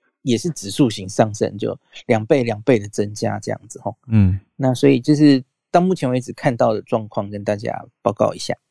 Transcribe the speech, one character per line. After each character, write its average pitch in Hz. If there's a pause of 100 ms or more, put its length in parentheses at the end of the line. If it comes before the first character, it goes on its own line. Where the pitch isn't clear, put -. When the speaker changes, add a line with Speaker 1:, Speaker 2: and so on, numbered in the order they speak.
(220)
Speaker 1:
也 117
是 175
指 98
数 135
型 98
上 107
升， 104
就 107 (280)
两 110
倍 135
两 110
倍 123
的 101
增 104
加 104
这 -
样 107
子 -
吼。 104 (100)
Speaker 2:
嗯。 98 (180)
Speaker 1:
那 131
所 139
以 131
就 151
是 143 (280)
到 175
目 185
前 143
为 127
止 -
看 127
到 117
的 101
状 110
况 101
跟 101
大 104
家 - (160)
报 104
告 107
一 85
下。 - (160)